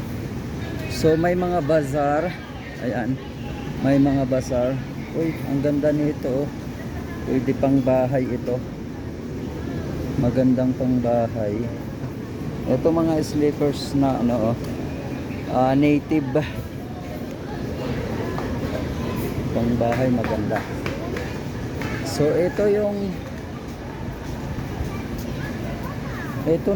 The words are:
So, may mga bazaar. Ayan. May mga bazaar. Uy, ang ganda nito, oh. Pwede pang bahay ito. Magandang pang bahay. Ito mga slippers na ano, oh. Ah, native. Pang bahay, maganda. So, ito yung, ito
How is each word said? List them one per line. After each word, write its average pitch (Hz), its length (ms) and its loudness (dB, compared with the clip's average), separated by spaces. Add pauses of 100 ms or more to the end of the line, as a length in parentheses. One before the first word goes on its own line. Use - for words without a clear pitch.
(920)
So, 160 240 4
may 175 240 4
mga 180 240 2
bazaar. 147 720 2 (480)
Ayan. 120 320 0 (720)
May 139 160 6
mga 139 240 4
bazaar. 127 480 2 (400)
Uy, 165 160 0 (160)
ang 139 160 0
ganda 147 320 4
nito, 147 480 0
oh. 139 80 -2 (760)
Pwede 127 320 2
pang 139 240 6
bahay 131 480 4
ito. 123 320 -2 (1600)
Magandang 127 560 4
pang 127 240 2
bahay. 113 560 2 (1120)
Ito 135 240 4
mga 165 320 4
slippers 147 720 2
na 135 240 4
ano, 120 320 4
oh. 120 40 0 (920)
Ah, 127 240 4
native. 147 720 4 (3000)
Pang 117 240 2
bahay, 120 320 4
maganda. 107 480 0 (1500)
So, 151 160 4
ito 180 400 4
yung, 202 400 2 (3250)
ito 165 300 2